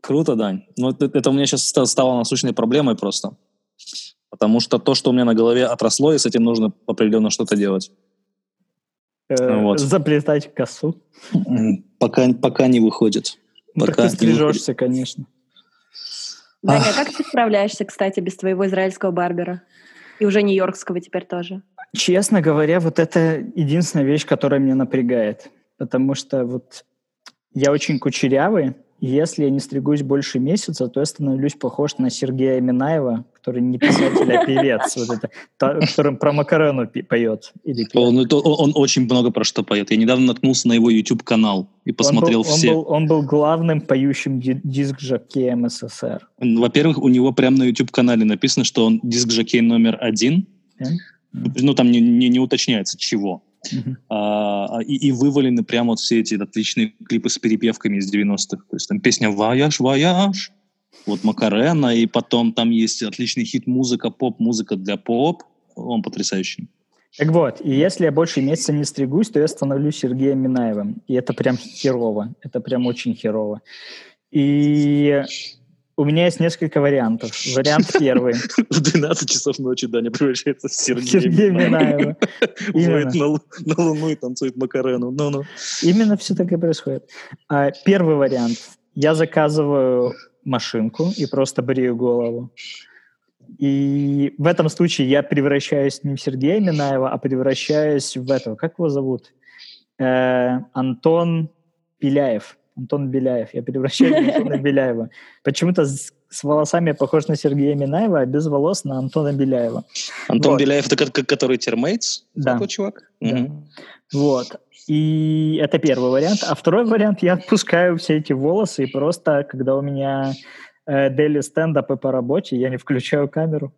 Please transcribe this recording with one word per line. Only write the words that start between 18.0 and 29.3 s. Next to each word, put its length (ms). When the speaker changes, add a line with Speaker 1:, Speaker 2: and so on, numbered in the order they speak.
Speaker 3:
без 160
твоего 300
израильского 440
барбера? 520
И 60
уже 160
нью-йоркского 580
теперь 260
тоже. 360
Speaker 2:
Честно 460
говоря, 400
вот 180
это 460
единственная 520
вещь, 200
которая 340
меня 140
напрягает. 760
Потому 380
что 320
вот 380
я 200
очень 260
кучерявый, 760
и 60
если 380